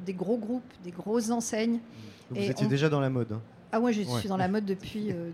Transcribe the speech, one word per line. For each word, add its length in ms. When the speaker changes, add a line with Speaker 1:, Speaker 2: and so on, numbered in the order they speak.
Speaker 1:
des 80
gros 240
groupes, 340
des 80
grosses 400
enseignes. 480
Speaker 2:
Donc 80
Speaker 1:
Et 80
Speaker 2:
vous 60
étiez 160
Speaker 1:
on 20
Speaker 2:
déjà 200
dans 100
la 100
mode, 220
hein ? 100
Speaker 1:
Ah 80
ouais, 140
je 80
Speaker 2:
Ouais. 180
Speaker 1:
suis 100
dans 80
la 100
mode 180
depuis, 420
Speaker 2:
<laughs> 40
Speaker 1:
euh, 220